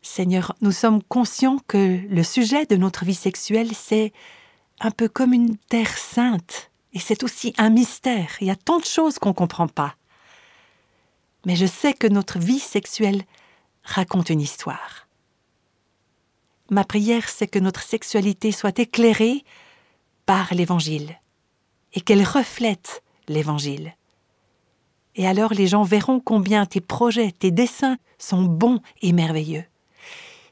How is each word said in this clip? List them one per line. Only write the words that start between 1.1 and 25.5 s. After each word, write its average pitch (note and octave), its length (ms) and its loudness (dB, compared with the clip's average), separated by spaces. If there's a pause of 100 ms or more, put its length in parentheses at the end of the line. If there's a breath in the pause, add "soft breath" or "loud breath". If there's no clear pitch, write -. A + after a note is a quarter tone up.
que F#3+ 320 2 (120)
le F3 140 2
sujet B3+ 420 0
de G#3+ 100 2
notre F#3 300 0
vie F#3 100 0
sexuelle, A3 580 -2
c'est G#3+ 380 0 (720 soft breath)
un A3 100 0
peu A3+ 160 -2
comme B3 240 2
une A#3+ 240 4
terre - 420 -2
sainte. - 720 -4 (200)
Et F#3+ 80 -12
c'est G#3+ 240 -4
aussi A#3+ 340 -6
un A3 120 4
mystère. A3+ 720 0
Il F#3+ 60 -2
y F#3+ 40 0
a F#3+ 60 -2
tant E4+ 220 0
de E4 60 -6
choses D#4+ 320 0
qu'on G3+ 140 0
comprend E3+ 380 -2
pas. C#3+ 260 -6 (1500 soft breath)
Mais F3+ 100 0
je F3+ 100 2
sais C#4 280 0
que - 140 0
notre G3+ 300 2
vie G#3+ 220 0
sexuelle G3+ 640 -2 (640 soft breath)
raconte F#3 440 -2
une D#3 120 2
histoire. - 640 -10 (1600)
Ma G3 140 2
prière, G#3+ 460 0
c'est - 180 -4
que G3+ 120 0
notre F#3+ 220 0
sexualité G#3 680 -2
soit G3 280 -4
éclairée A#3 680 2 (800 soft breath)
par F#3 280 0
l'Évangile D#3+ 640 -2 (760)
et F3+ 80 -4
qu'elle G3+ 240 4
reflète - 800 -4 (260)
l'Évangile. D3+ 680 -4 (1200)
Et F#3 120 -2
alors G#3+ 260 2